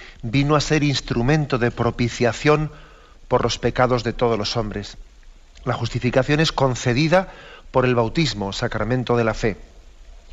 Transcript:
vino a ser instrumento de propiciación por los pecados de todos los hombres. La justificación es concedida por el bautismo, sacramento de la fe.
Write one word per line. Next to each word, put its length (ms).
vino 340
a 60
ser 220
instrumento 720
de 140
propiciación 1000
por 160
los 120
pecados 480
de 80
todos 260
los 200
hombres. 400
La 80
justificación 640
es 140
concedida 800
por 160
el 80
bautismo, 580
sacramento 640
de 80
la 80
fe. 240